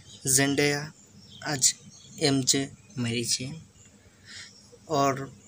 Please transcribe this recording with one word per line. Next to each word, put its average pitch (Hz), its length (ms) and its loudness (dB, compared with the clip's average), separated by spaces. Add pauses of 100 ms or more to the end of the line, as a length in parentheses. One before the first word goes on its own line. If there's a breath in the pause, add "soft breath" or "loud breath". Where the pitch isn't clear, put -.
(260 loud breath)
जेंडेया 143 640 2 (560)
as 143 240 2 (500)
एमजे 139 460 2 (300)
मैरी 117 260 -2
जेन 147 360 -4 (1300 loud breath)
और 135 380 2 (180)